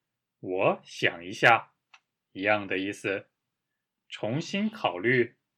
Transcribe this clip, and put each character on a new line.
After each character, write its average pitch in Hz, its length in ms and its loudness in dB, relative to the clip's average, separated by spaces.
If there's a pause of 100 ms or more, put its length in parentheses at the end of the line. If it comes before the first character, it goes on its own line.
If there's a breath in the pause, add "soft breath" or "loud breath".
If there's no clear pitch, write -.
(400)
我 101 420 0
想 - 420 -2
一 90 60 -12
下， 117 420 4 (600)
一 95 100 -10
样 104 240 0
的 95 120 -4
意 98 120 -4
思。 101 380 -6 (800)
重 120 320 -6
新 202 300 -4
考 87 260 -4
虑 117 400 0 (220)